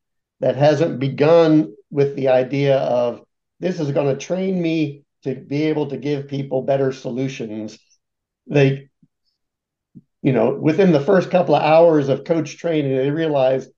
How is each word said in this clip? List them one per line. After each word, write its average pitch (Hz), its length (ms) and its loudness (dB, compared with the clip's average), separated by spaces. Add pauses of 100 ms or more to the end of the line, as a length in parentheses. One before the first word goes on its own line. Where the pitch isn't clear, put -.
(420)
that 127 160 0
hasn't 147 420 2
begun 156 760 4 (160)
with 139 260 -2
the 135 140 -2
idea 135 500 2
of, 123 420 -2 (400)
"This 175 180 -4
is 143 120 -4
gonna 139 260 -2
train 185 440 -4
me 156 420 -4 (200)
to 127 120 -6
be 135 280 -6
able 151 260 -2
to 131 80 -8
give 139 300 -6
people 139 360 -6
better 135 280 0
solutions." 117 840 -8 (720)
They, 139 420 0 (1300)
you 139 100 0
know, 113 220 0
within 160 380 2
the 143 100 4
first 190 260 2
couple 175 240 0
of 143 80 2
hours 156 480 4
of 131 140 -2
coach 165 340 -4
training, 147 380 -2
they 135 160 0
realize, 139 560 0 (100)